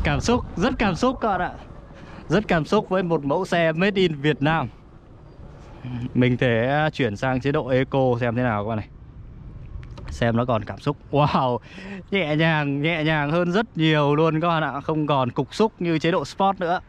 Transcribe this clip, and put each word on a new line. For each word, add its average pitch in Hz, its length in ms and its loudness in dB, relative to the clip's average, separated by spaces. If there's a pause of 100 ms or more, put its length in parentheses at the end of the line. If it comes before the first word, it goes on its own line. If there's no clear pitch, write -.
Cảm 147 180 0
xúc, 240 240 2 (100)
rất 233 240 0
cảm 185 160 2
xúc 247 260 0
các 240 60 0
bạn 185 140 0
ạ. 156 100 -2 (760)
Rất 202 200 2
cảm 160 180 2
xúc 208 240 2
với 190 140 0
một 160 220 0
mẫu 165 200 0
xe 170 260 2
made 190 300 2
in 160 200 2
Việt 147 200 2
Nam. 151 260 2 (1500)
Mình 123 240 4
thể 131 560 2
chuyển 113 220 -2
sang 131 260 -2
chế 135 100 0
độ 139 160 -2
Eco 131 320 2 (200)
xem 117 160 0
thế 123 80 0
nào 107 200 0
các 101 60 -4
bạn 113 80 -2
này. 104 100 -6 (1200)
Xem 117 280 0
nó 120 80 2
còn 113 200 0
cảm 101 140 -10
xúc. - 180 -4 (140)
Wow, 139 460 2 (540)
nhẹ 165 240 0
nhàng, 151 460 2
nhẹ 156 220 0
nhàng 151 280 0
hơn 175 200 0
rất 220 260 -2
nhiều 151 380 4
luôn 156 260 2
các 170 60 0
bạn 160 160 2
ạ. 139 180 -4
Không 156 260 -2
còn 131 240 2
cục - 240 -4
xúc 214 240 2
như 170 200 0
chế 165 120 2
độ 165 140 0
Sport 196 340 0
nữa. 175 300 0